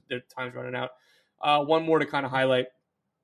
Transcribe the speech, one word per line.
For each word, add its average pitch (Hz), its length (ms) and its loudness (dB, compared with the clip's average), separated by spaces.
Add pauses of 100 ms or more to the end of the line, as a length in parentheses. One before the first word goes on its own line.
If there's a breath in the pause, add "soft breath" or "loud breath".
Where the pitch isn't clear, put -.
Their 123 120 -6 (140)
time's 123 200 -10
running 127 200 -10
out. 127 160 -6 (500 soft breath)
Uh, 147 220 2
one 160 220 2
more 160 140 4
to 147 60 0
kinda 139 240 -2
highlight. 131 380 2 (560)